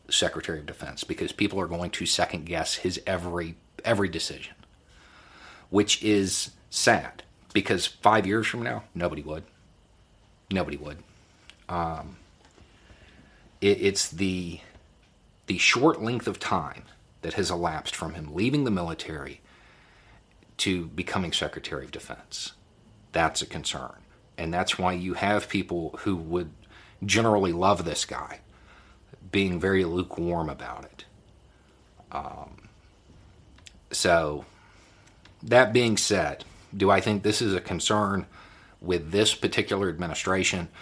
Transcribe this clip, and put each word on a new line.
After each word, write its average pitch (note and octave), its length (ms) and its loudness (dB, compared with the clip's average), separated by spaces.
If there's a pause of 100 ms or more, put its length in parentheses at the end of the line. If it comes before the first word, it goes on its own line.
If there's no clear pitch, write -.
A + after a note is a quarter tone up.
(100)
Secretary E2 480 0
of D2+ 80 -12
Defense - 380 -10
because - 280 -6
people G2 280 0
are F2 60 -2
going E2+ 260 -4
to - 120 -6
second E2+ 400 0
guess E2 300 -4
his F#2 320 -4
every, F2 500 -4 (280)
every G2+ 240 2
decision, - 460 -8 (1160)
which G#2 340 4
is G2+ 460 2 (180)
sad - 540 2 (320)
because F#2+ 320 2
five G#2+ 400 4
years G#2+ 200 0
from A#2 160 -4
now, A#2 220 -6 (100)
nobody E2+ 280 -4
would. D#2 220 -10 (1080)
Nobody F#2 260 0
would. D2+ 220 -12 (720)
Um, E2+ 460 -6 (1500)
it, G2+ 180 6
it's G2 300 2
the, F2+ 500 -2 (840)
the F#2+ 100 -2
short B2+ 460 4
length A#2 240 -2
of G2 120 -2
time - 440 -2 (400)
that E2 120 -6
has F2+ 160 0
elapsed E2+ 460 -2
from D#2 160 -6
him D#2 220 -10
leaving C3 300 2
the A#2+ 60 0
military E2 720 -4 (1160)
to F2+ 300 0
becoming F2 440 -4
Secretary - 540 -4
of - 60 -18
Defense. - 600 -12 (600)
That's D#2+ 280 2
a - 60 -4
concern. - 500 -8 (400)
And E2 180 -4
that's F#2 240 0
why F#2 140 2
you F2+ 220 -4
have G#2 340 0
people F2 520 -4
who G2+ 140 0
would E2 360 -4 (540)
generally G2+ 480 4
love F#2+ 320 4
this D#2 200 -2
guy - 360 -8 (920)
being F#2+ 260 2
very F#2+ 260 4
lukewarm E2+ 640 -2
about - 360 -10
it. - 200 -20 (1080)
Um, - 560 -12 (1200)
so, D#2+ 540 4 (1000)
that A#2 300 6
being A#2 240 4
said, E2 480 0 (320)
do G2 140 4
I F#2+ 100 6
think G#2 220 0
this G#2+ 200 2
is G2+ 120 2
a F2 60 0
concern G2 640 0 (540)
with E2 300 -2
this G2+ 240 4
particular G2 540 0
administration, F2 800 -2 (140)